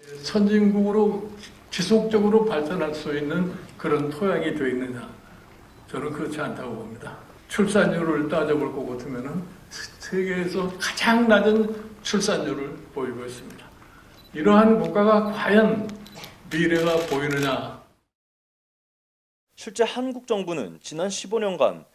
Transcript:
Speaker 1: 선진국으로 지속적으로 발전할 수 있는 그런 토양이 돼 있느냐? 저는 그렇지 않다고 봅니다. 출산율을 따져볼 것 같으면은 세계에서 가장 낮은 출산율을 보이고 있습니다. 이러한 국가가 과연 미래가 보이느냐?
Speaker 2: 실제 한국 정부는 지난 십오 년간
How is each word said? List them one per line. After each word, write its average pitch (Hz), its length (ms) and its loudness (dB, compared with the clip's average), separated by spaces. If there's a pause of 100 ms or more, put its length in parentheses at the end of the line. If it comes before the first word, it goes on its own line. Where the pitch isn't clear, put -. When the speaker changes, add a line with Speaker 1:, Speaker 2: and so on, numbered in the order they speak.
(220)
Speaker 1:
선진국으로 208 1080 2 (400)
지속적으로 208 760 4
발전할 151 500 -2
수 147 220 -4
있는 165 380 -2 (240)
그런 147 320 0
토양이 160 440 -2
돼 135 160 0
있느냐? 127 400 -6 (760)
저는 147 240 -6
그렇지 151 280 -6
않다고 120 340 -8
봅니다. 107 420 -14 (320)
출산율을 165 800 2
따져볼 147 460 0
것 131 120 -6
같으면은 123 560 -8 (280)
세계에서 185 1080 -4
가장 233 480 2
낮은 214 480 4 (280)
출산율을 151 760 -2 (180)
보이고 123 300 -6
있습니다. - 400 -16 (680)
이러한 208 480 6
국가가 208 500 2
과연 202 580 2 (600)
미래가 165 460 2 (100)
보이느냐? 139 760 -4 (1700)
Speaker 2:
실제 220 300 -2
한국 247 420 -4
정부는 165 560 -4
지난 170 260 -6
십오 196 300 -6
년간 143 460 0 (100)